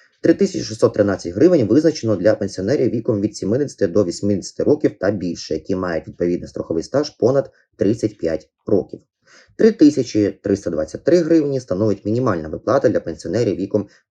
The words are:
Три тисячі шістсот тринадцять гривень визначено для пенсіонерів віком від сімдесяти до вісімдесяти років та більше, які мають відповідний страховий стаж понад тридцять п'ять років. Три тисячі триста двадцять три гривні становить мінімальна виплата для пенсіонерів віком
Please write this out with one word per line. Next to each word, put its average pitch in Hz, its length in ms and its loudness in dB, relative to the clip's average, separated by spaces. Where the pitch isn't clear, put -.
Три 165 120 6
тисячі - 300 -2
шістсот 110 300 0
тринадцять 95 400 0
гривень 143 340 4
визначено 120 480 2
для 104 200 2
пенсіонерів 107 540 -2
віком 104 320 -2
від 101 160 -4
сімдесяти 107 500 -2
до 98 160 2
вісімдесяти 92 600 -4
років - 360 2
та 98 120 0
більше, 85 420 -6
які 80 220 -4
мають 87 320 -4
відповідний 87 400 -4
страховий - 360 -6
стаж 143 260 -4
понад 135 420 0
тридцять 110 420 -2
п'ять 80 320 -6
років. 101 340 -2
Три 220 160 4
тисячі 123 600 2
триста 98 380 -4
двадцять 78 340 -6
три 165 140 4
гривні 156 420 2
становить 101 460 -2
мінімальна 104 440 -2
виплата 113 400 0
для 85 100 0
пенсіонерів 90 560 -4
віком 98 320 -4